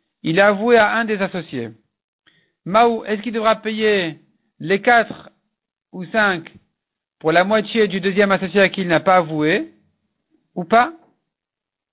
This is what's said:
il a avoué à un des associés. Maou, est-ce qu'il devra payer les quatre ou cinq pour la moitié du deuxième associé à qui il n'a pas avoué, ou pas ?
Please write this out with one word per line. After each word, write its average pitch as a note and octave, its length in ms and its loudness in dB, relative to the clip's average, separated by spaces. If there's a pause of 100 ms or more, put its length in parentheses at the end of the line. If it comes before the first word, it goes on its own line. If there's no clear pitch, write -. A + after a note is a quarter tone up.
(220)
il E3 160 -2
a G3+ 100 6
avoué G#3+ 280 2
à G#3 200 4
un A3+ 100 -2
des G#3 140 -4
associés. C#3+ 500 -8 (960)
Maou, A3 400 2
est-ce G#3 160 -4
qu'il A#3+ 100 -8
devra A3 240 0
payer G#3+ 640 -2 (400)
les F#3+ 220 -2
quatre - 480 0 (600)
ou F#3 120 -12
cinq F3+ 480 -4 (680)
pour D#3+ 140 -2
la E3+ 100 4
moitié G#3 460 0
du F3+ 120 -6
deuxième G3 320 0
associé F#3 280 0
à F#3 80 4
qui F#3+ 140 -6
il F3 60 -4
n'a D#3+ 120 2
pas F#3 160 2
avoué, D#3+ 560 -2 (840)
ou F3+ 100 -8
pas ? A#3+ 280 2 (1000)